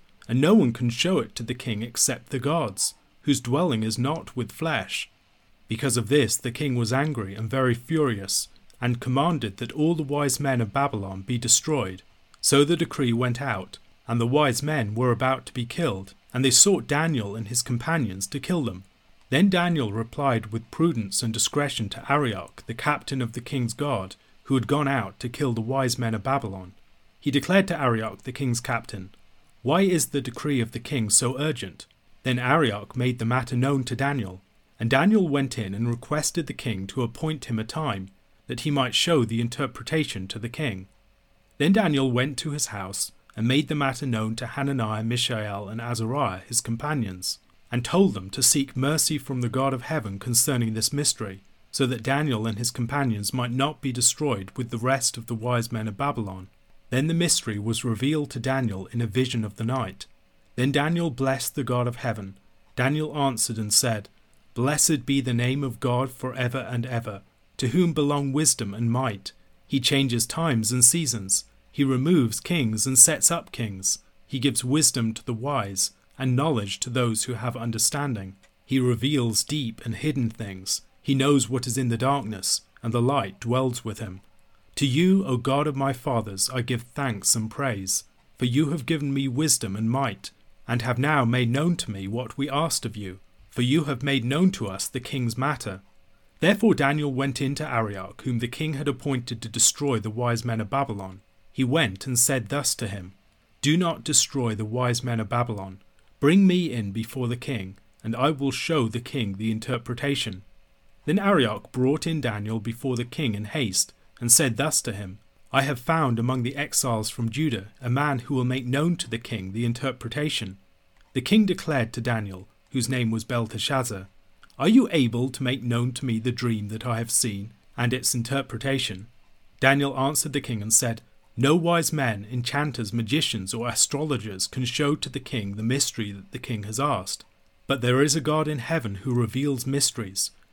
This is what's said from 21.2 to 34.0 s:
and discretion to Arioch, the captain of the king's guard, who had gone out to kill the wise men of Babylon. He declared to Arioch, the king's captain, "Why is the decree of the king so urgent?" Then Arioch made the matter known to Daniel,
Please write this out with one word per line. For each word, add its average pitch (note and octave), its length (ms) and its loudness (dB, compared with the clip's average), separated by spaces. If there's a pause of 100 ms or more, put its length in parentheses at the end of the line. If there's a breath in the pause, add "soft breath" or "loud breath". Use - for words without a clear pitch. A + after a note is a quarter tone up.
and A2+ 100 0
discretion B2+ 560 -2
to - 220 -4
Arioch, A#2+ 560 -2
the A#2+ 80 -8
captain C#3+ 440 -2
of A#2 120 -2
the A#2+ 100 -8
king's A#2+ 320 -2
guard, A#2 420 -4 (280 soft breath)
who - 100 -2
had B2+ 140 2
gone C#3 200 2
out A#2 320 -2
to A#2+ 100 -6
kill B2+ 240 0
the A2+ 80 -2
wise B2+ 360 0
men A#2 160 -2
of A2 80 -4
Babylon. G2 520 -4 (460)
He C#3+ 120 -2
declared F#3 380 4
to E3 100 -2
Arioch, A2+ 440 0
the C3 80 -10
king's B2 280 -2
captain, G#2+ 500 -6 (540)
"Why D#3 180 4
is F3+ 260 4
the C#3+ 140 -2
decree B2+ 400 0
of A2+ 100 -2
the - 80 -8
king A#2+ 300 -2
so B2 300 2
urgent?" C3 480 -4 (340)
Then B2+ 160 0
Arioch B2 580 2
made B2 220 0
the A#2 80 -2
matter B2 300 0
known C3+ 300 2
to B2+ 100 -4
Daniel, A2+ 480 -4 (360)